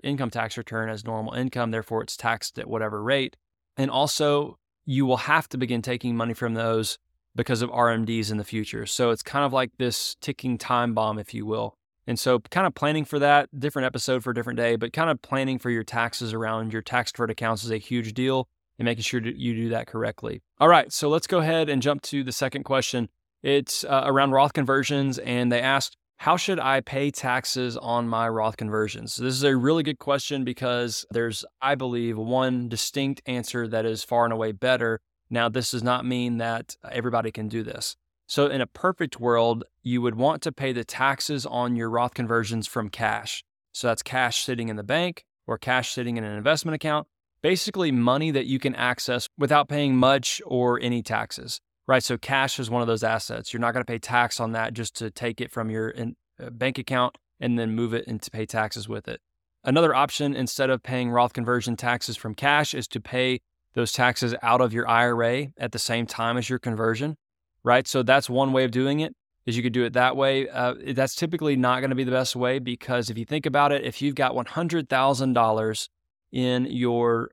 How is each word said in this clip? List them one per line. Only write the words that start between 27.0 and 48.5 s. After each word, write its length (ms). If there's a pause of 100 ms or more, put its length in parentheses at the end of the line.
taxes 640
on 320
my 220
Roth 260
conversions?" 580
So 100
this 100
is 100
a 140
really 240
good 160
question 460
because 640
there's, 340 (160)
I 140
believe, 460
one 500
distinct 560
answer 420
that 160
is 200
far 220
and 80
away 180
better. 480 (280)
Now, 220
this 220
does 120
not 220
mean 320
that 380 (160)
everybody 400
can 160
do 160
this. 320 (320)
So 180
in 160
a 60
perfect 520
world, 440 (180)
you 220
would 120
want 280
to 80
pay 200
the 120
taxes 640
on 280
your 140
Roth 240
conversions 540
from 220
cash. 540 (280)
So 160
that's 160
cash 400
sitting 260
in 60
the 80
bank 420 (220)
or 100
cash 360
sitting 240
in 60
an 120
investment 400
account, 320 (360)
basically 480
money 400
that 160
you 100